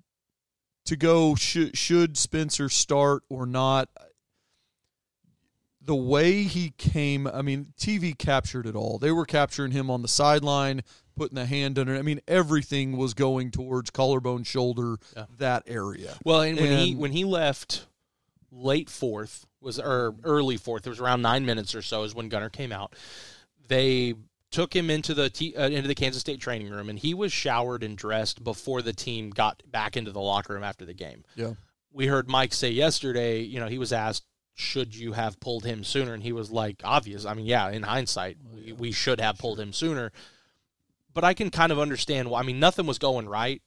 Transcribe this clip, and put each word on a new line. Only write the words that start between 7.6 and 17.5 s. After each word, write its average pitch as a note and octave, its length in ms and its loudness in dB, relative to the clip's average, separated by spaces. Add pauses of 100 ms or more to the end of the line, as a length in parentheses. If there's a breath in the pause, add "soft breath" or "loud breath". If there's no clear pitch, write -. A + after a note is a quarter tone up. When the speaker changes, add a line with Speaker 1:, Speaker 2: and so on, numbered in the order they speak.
Speaker 1:
T G#3 200 0
V E3+ 140 -2
captured C3 540 0
it G#2+ 100 -6
all. G#2+ 220 -2
They C#3+ 140 2
were E3 120 2
capturing C#3+ 480 0
him C3 180 -2
on B2 120 -2
the A#2 60 -6
sideline, C#3+ 720 4 (340 soft breath)
putting C3+ 200 -6
the B2+ 100 -4
hand C#3 320 -2
under, C3 180 0
I C3+ 60 -2
mean, D3 260 -2
everything C#3+ 680 2
was B2+ 180 -2
going C3 360 0
towards B2+ 400 -4
collarbone, B2+ 540 0
shoulder, A#2+ 520 0 (200 loud breath)
Speaker 2:
Yeah. G#2+ 80 -12 (140)
Speaker 1:
that B2+ 280 0
area. G2+ 580 -6
Speaker 2:
Well, D#3+ 180 6
and D#3 160 0
when C#3+ 200 4
he, F3 140 4
Speaker 1:
And B2+ 80 -4
Speaker 2:
when C#3+ 120 -2
he F3 120 0
left E3 640 0 (640)